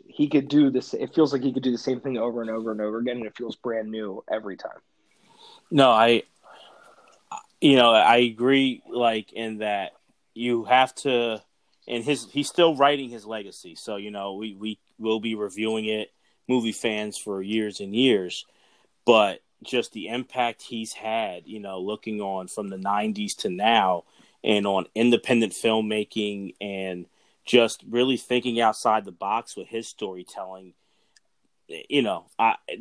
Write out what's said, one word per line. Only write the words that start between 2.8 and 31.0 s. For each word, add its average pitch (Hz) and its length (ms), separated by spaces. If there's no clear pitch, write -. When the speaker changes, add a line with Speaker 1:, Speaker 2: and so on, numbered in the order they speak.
Speaker 1:
over 107 180
again, 123 180
and 117 80
it 104 120
feels 117 180
brand 113 340
new 107 400
every 107 280
time. - 220
Speaker 2:
No, 135 180
I, 117 340
you 139 180
know, 120 140
I 110 260
agree, 123 680
like, 113 460
in 110 260
that 101 340
you 117 320
have 127 300
to, 117 460
and 117 160
his, 127 280
he's 139 180
still 165 260
writing 139 340
his 113 160
legacy. 98 500
So, 107 200
you 104 160
know, 98 220
we, 104 220
we 107 240
will 110 200
be 110 160
reviewing 107 500
it, 107 260
movie 117 240
fans 107 460
for 98 240
years 104 380
and 98 160
years, 110 500
but 107 360
just 120 300
the 101 160
impact 120 520
he's 113 320
had, 107 540
you 107 120
know, 98 200
looking 104 400
on 95 280
from 101 220
the 95 80
nineties 101 580
to - 140
now 95 540
and 104 240
on 95 260
independent 117 600
filmmaking 107 1080
and 95 460
just - 460
really 123 280
thinking 120 440
outside 110 420
the 98 80
box 104 460
with 92 100
his 113 200
storytelling, 95 880